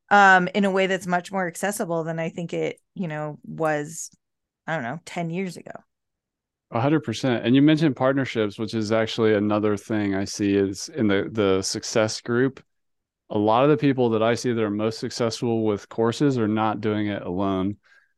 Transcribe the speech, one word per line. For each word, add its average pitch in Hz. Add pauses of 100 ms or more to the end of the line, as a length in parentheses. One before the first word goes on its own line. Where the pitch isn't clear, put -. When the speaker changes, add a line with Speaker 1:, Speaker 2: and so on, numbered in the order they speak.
Speaker 1:
um, 190
in 202
a 196
way 190
that's 185
much 175
more 190
accessible 170
than 165
I 165
think 170
it, 160 (160)
you 180
know, 151
was, 156 (560)
I 156
don't 156
know, 123
ten 170
years 180
ago. - (1000)
Speaker 2:
A 117
hundred 147
percent. 117
And 120
you 139
mentioned 151
partnerships, 127
which 110
is 110
actually 110
another 104
thing 104
I 98
see 101
is 98
in 127
the, 98
the 98
success 107
group. 127 (640)
A 110
lot 110
of 147
the 151
people 135
that 110
I 117
see 123
that 113
are 104
most 107
successful 117
with 104
courses 123
are 110
not 107
doing 107
it 101
alone. 95 (400)